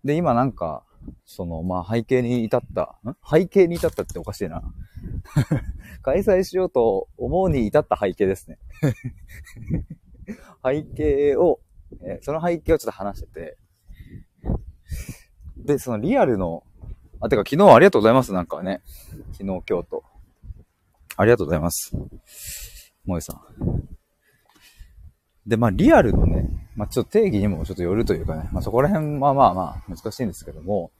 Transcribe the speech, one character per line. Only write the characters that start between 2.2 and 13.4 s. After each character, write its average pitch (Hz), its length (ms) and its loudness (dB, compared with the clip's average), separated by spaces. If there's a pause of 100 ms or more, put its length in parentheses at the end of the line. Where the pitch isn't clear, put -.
に 120 220 -2
至 120 140 0
っ - 20 0 (140)
た、 - 240 -6 (100)
ん？ - 60 -10 (140)
背 175 180 4
景 180 220 4
に 170 80 -4
至 170 100 -4
っ 151 60 -2
た 98 100 -8
っ - 40 -6
て - 120 -12
お 80 60 -12
か 104 80 -10
し - 120 -8
い 85 40 -6
な。 80 140 -10 (720)
<laughs> - 680 -4
開 143 160 0
催 190 240 2
し 180 140 -4
よ 185 100 0
う - 40 -4
と 113 460 2
思 147 280 -2
う 180 60 2
に 127 160 2
至 123 120 2
っ - 80 2
た 104 100 0
背 95 180 -2
景 98 120 2
で 95 80 2
す - 140 -12
ね。 - 100 -18 (1700)
<laughs> - 380 -20
背 143 180 -2
景 139 540 0
を、 170 240 4 (420)
え - 180 -12
ー、 - 40 -20
そ 143 80 -6
の 160 120 -4
背 175 140 0
景 156 160 0
を 147 40 2
ち - 100 -6
ょ - 20 -4
っ - 20 -20
と - 0 -
話 101 260 -10
し - 80 -12
て - 60 -20
て。 82 260 -16 (2000)